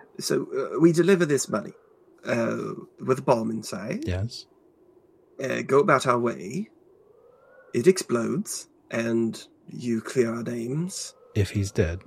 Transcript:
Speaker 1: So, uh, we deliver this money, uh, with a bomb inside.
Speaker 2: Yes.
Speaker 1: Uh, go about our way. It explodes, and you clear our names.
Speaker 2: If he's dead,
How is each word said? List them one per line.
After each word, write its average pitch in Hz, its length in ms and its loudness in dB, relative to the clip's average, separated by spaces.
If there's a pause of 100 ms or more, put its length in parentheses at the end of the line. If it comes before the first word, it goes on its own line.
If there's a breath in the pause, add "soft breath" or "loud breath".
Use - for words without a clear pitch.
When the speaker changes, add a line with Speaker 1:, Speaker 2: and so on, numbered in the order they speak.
(180)
Speaker 1:
So, - 340 -2
uh, 120 280 -4
we 165 120 8
deliver 175 320 6
this 147 240 0
money, 107 240 -4 (520)
uh, 117 480 -2 (260)
with 127 220 0
a - 20 -12
bomb 113 280 2
inside. 110 580 -6
Speaker 2:
Yes. 95 380 -6 (960)
Speaker 1:
Uh, 120 200 -4
go 131 160 4
about 143 280 4
our 120 120 4
way. 120 500 -4 (1040)
It 117 140 2
explodes, 120 800 0 (240)
and 117 500 0 (280)
you 117 320 -4
clear 117 340 0
our 117 80 -8
names. 120 720 -6 (220)
Speaker 2:
If 101 140 2
he's 98 200 -2
dead, 95 360 0